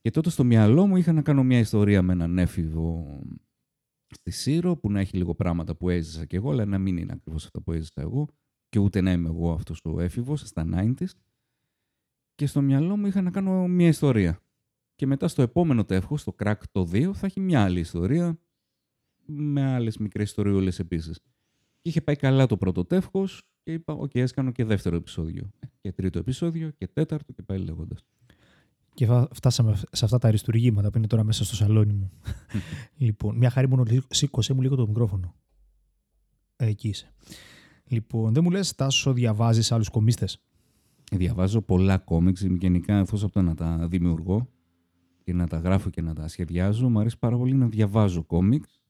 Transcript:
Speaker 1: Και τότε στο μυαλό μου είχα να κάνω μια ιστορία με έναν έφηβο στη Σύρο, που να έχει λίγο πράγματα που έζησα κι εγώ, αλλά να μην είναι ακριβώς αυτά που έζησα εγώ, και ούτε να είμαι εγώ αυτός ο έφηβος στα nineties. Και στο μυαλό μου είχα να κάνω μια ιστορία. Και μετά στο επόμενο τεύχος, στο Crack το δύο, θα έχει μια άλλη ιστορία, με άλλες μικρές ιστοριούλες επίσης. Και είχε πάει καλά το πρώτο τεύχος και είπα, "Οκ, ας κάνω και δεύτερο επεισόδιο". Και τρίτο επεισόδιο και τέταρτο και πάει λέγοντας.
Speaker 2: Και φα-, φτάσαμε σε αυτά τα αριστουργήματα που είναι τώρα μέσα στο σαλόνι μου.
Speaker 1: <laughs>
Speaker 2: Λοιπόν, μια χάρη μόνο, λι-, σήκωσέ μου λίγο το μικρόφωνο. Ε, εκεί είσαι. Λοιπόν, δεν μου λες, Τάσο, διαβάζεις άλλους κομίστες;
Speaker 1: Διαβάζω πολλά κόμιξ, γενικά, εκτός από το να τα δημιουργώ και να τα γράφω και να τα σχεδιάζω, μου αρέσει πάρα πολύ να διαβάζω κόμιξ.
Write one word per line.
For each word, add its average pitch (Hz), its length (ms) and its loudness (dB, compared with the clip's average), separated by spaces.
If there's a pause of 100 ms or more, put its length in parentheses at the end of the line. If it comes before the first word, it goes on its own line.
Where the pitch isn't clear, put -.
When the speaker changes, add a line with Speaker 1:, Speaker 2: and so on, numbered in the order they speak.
Speaker 1:
Και 117 100 -2
τότε 165 200 0
στο 139 140 0
μυαλό 120 420 6
μου 190 100 4
είχα 175 160 4
να 156 100 2
κάνω 139 220 4
μια 127 140 4
ιστορία 104 440 4
με 90 100 2
έναν 87 260 0
έφηβο 82 800 -2 (880)
στη - 240 -14
Σύρο, 170 460 -2
που 104 140 -4
να 101 100 0
έχει 95 160 -4
λίγο 87 180 -2
πράγματα 82 420 -2
που 90 120 -4
έζησα 80 360 -2
κι 85 120 -6
εγώ, 113 140 -2
αλλά 123 140 0
να 98 140 -2
μην 95 180 -2
είναι 85 160 -6
ακριβώς 78 320 -10
αυτά - 180 -14
που 85 100 -6
έζησα 80 280 -8
εγώ, 113 260 -4 (420)
και - 100 -2
ούτε 101 220 2
να 92 120 2
είμαι 85 160 0
εγώ 82 240 -2
αυτός 80 320 -8
ο 82 160 -4
έφηβος 120 400 -4
στα - 320 -8
nineties. 117 380 -2 (1200)
Και 147 120 -4
στο 143 160 0
μυαλό 143 340 2
μου 208 100 -2
είχα 196 160 -2
να 180 80 -2
κάνω 185 380 -2
μια 180 200 4
ιστορία. 110 520 2 (540)
Και 139 120 -4
μετά 139 220 0
στο - 140 0
επόμενο 127 420 2
τεύχος, 95 360 -2
στο - 140 -10 (100)
Crack 104 100 2 (180)
το 95 120 0
δύο, 120 300 0
θα 202 120 -6
έχει 190 140 -6
μια 175 240 4
άλλη 90 160 2
ιστορία, 143 580 -2 (880)
με 147 380 -2 (100)
άλλες 117 240 -2
μικρές 104 300 -4
ιστοριούλες 98 500 0
επίσης. 82 420 -6 (600)
Και - 80 -8
είχε 160 140 -2
πάει 147 140 -2
καλά 135 300 4
το 110 100 0
πρώτο 90 280 0
τεύχος - 580 -2 (200)
και 165 100 -10
είπα, 165 220 -8
"Οκ, 139 220 -6
ας 123 160 0
κάνω 131 180 -2
και 120 140 -2
δεύτερο 95 320 0
επεισόδιο". 82 540 -8 (300)
Και 92 120 -10
τρίτο 90 260 -4
επεισόδιο 160 520 -4
και 92 160 -12
τέταρτο 156 460 -6
και - 100 -18
πάει 95 160 -6
λέγοντας. 82 460 -10 (880)
Speaker 2:
Και 123 120 2
φα-, 123 280 4
φτάσαμε 113 420 2 (160)
σε - 120 -2
αυτά 120 140 2
τα 117 100 4
αριστουργήματα 110 640 2
που - 80 -2
είναι 110 80 0
τώρα 110 180 2
μέσα 107 200 0
στο - 100 -6
σαλόνι 107 380 4
μου. 98 180 -2 (460)
Speaker 1:
<laughs> 92 400 -10
Speaker 2:
Λοιπόν, 110 400 -2
μια 120 140 4
χάρη 131 180 2
μόνο, 127 140 2
λι-, 120 280 2
σήκωσέ - 440 -2
μου 131 60 0
λίγο 131 160 0
το 120 100 0
μικρόφωνο. 98 480 -2 (1200)
Ε, 123 100 0
εκεί 107 220 -2
είσαι. - 240 -8 (760)
Λοιπόν, 110 460 -2
δεν 156 80 4
μου 175 80 2
λες, 185 240 -2
Τάσο, 135 380 0
διαβάζεις 117 600 2
άλλους 113 160 0
κομίστες; 107 540 0 (720)
Speaker 1:
Διαβάζω 95 500 0
πολλά 95 360 4
κόμιξ, 90 440 0
γενικά, 92 560 0
εκτός 101 240 0
από 104 100 -4
το 98 100 2
να 85 120 2
τα 82 340 -2
δημιουργώ 87 600 0 (760)
και 90 80 -6
να 87 140 0
τα 82 120 -4
γράφω 95 320 0
και 82 120 -8
να 80 120 -4
τα 78 140 -10
σχεδιάζω, 92 600 -2
μου 113 100 2
αρέσει 113 200 0
πάρα 120 180 0
πολύ 127 180 0
να 131 140 4
διαβάζω 101 560 2
κόμιξ. 101 640 0